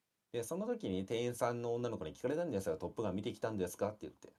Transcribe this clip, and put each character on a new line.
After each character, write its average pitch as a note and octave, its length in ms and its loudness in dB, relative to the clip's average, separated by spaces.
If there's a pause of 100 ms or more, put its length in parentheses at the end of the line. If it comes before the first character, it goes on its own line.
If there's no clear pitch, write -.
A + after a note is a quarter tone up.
(320)
で、 A#2+ 120 -2
そ E3 140 -4
の G3+ 80 -2
時 A#3 240 0
に F#2+ 160 2
店 A#2 180 2
員 B2 120 0
さ A#2+ 160 4
ん A#2+ 100 0
の A#2+ 140 2
女 A#2+ 140 2
の A2+ 80 -2
子 E2 80 -4
に D2+ 80 -6
聞 - 80 -18
か B2 80 2
れ D3 60 4
た F3 80 2
ん E3 80 0
で G2 100 2
す F#2+ 60 -2
よ。 D#2+ 120 2
「ト F2 80 -2
ッ - 20 0
プ A2+ 140 -2
ガ G2 80 2
ン F2+ 40 0
見 G#2 60 0
て A2 100 0
き - 80 -8
た A2+ 120 0
ん G#2+ 60 -2
で F2+ 100 2
す - 100 -6
か？」 G2+ 120 2
っ - 20 -4
て - 100 -10
言 D2+ 80 -8
っ - 40 -20
て。 - 260 -20